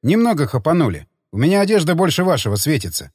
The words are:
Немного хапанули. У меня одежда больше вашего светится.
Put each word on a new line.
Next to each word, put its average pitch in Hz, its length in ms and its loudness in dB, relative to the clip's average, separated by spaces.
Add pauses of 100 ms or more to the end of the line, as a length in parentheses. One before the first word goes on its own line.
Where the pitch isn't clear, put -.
Немного 190 460 2
хапанули. 123 600 -2 (240)
У 95 60 -8
меня 175 240 2
одежда 196 320 2
больше 180 300 0
вашего 127 320 0
светится. 110 600 -4